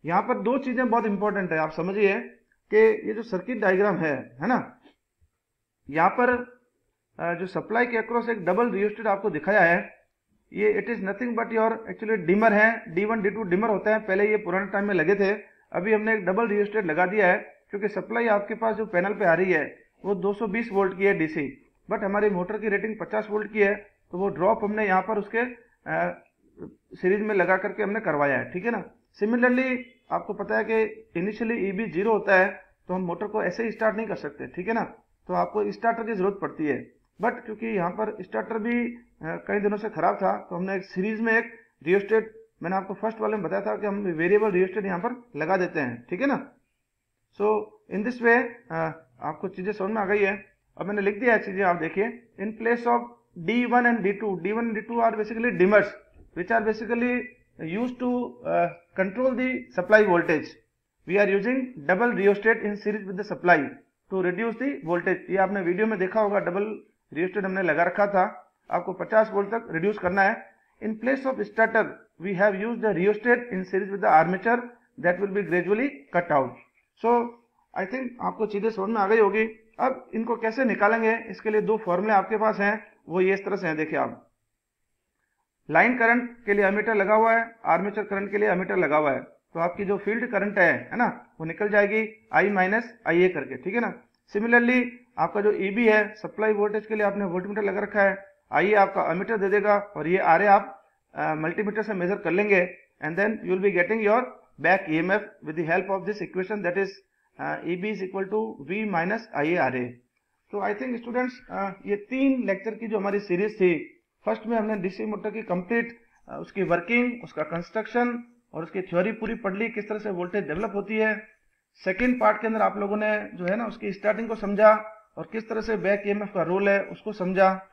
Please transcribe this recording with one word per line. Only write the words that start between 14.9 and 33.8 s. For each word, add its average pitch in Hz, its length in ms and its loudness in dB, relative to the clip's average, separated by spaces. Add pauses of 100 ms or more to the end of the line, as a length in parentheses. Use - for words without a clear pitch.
लगे 175 200 4
थे। 196 160 2 (420)
अभी 185 200 0
हमने 214 200 2
एक 208 120 -2
double 190 220 2
रियोस्टेट 208 380 0
लगा 165 200 2
दिया 196 220 2
है, 185 100 4 (320)
क्योंकि 202 180 -4
supply 220 400 -2
आपके 208 280 0
पास 220 200 -2
जो 214 100 -4
panel 196 280 0
पे 202 120 -2
आ 202 80 6
रही 185 200 2
है 147 260 -2 (260)
वो 202 100 0
दो 190 180 -2
सौ 214 140 -4
बीस 226 240 -4
volt 190 260 0
की 196 80 0
है 196 120 4
डीसी, 156 540 -4 (200)
but 208 120 -4
हमारी 208 260 2
motor 190 280 -2
की 214 120 -4
रेटिंग 202 300 -2
पचास 214 300 -4
volt 208 240 -4
की 214 60 -2
है, 202 160 4 (360)
तो 175 60 -8
वो 196 120 -2
drop 185 340 2
हमने 214 240 -2
यहाँ 190 140 4
पर 220 160 -4
उसके, 208 220 -2 (480)
अ, 170 360 -4 (680)
सीरीज 190 260 2
में 214 160 -2
लगा 185 220 4
करके 202 260 -4
हमने 202 160 -2
करवाया 147 380 0
है, 120 140 -4
ठीक 180 140 -8
है 233 60 0
ना। 202 120 -6 (400)
Similarly 247 540 2 (340)
आपको 170 220 -6
पता 202 240 -4
है 226 140 0
कि 220 400 -2 (100)
initially 220 360 -2
EB 196 320 -2
zero 196 240 0
होता 196 220 4
है, 190 280 2 (240)
तो 180 60 -4
हम 185 80 -2
motor 175 260 -6
को 214 160 -2
ऐसे 180 200 -2
ही 226 80 -2
start 214 240 -2